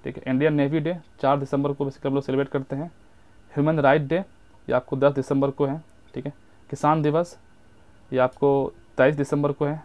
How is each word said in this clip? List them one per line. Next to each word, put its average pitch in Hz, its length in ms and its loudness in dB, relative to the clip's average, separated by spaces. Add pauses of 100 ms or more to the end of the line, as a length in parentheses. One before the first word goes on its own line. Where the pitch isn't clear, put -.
ठीक - 120 -8
है। - 100 -16
इंडियन 143 280 2
नेवी 147 260 0
डे 165 180 -4 (220)
चार 139 180 2
दिसंबर 139 340 -2
को 143 120 -4
basically 139 220 -6
हम 135 80 -2
लोग 139 80 0
सेलिब्रेट 135 260 -2
करते 135 280 -6
हैं। 156 120 -8 (640)
ह्यूमन 151 280 0
राइट 143 220 4
डे 143 140 -2
ये - 560 -10
आपको 127 240 -2
दस 139 160 4
दिसंबर 139 380 0
को 139 160 -2
है, 143 180 -6 (300)
ठीक 127 120 -10
है। 147 60 -10 (380)
किसान 151 320 0
दिवस 156 360 0 (760)
ये 131 60 0
आपको 135 540 2 (240)
तेईस 139 180 4
दिसंबर 143 380 -2
को 147 120 -6
है। 147 200 -4